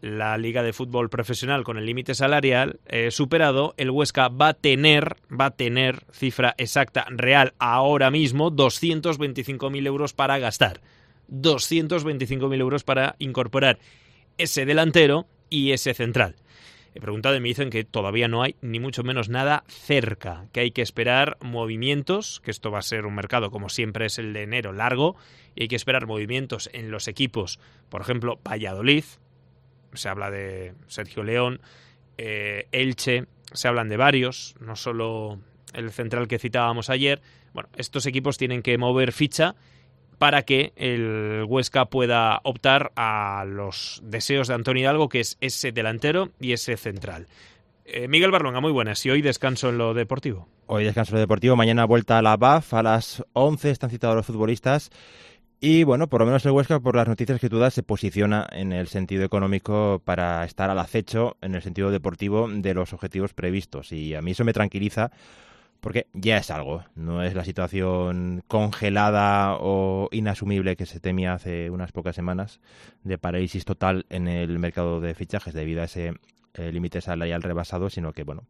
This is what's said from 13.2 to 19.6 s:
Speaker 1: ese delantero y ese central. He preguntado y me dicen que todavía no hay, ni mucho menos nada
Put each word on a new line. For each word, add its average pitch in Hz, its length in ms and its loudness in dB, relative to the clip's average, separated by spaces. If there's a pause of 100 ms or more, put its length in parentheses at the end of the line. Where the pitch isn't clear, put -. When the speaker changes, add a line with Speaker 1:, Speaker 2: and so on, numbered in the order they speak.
Speaker 1:
ese 151 260 0
delantero 156 640 6 (240)
y 139 220 2
ese 127 200 0
central. 117 440 0 (580)
He - 60 -16
preguntado 107 340 0
y 131 60 0
me 120 80 -4
dicen 131 200 -2
que 110 140 -4
todavía 110 460 -2
no 117 160 0
hay, 139 180 -4
ni 113 160 -6
mucho 127 240 -8
menos 123 260 -4
nada 135 380 0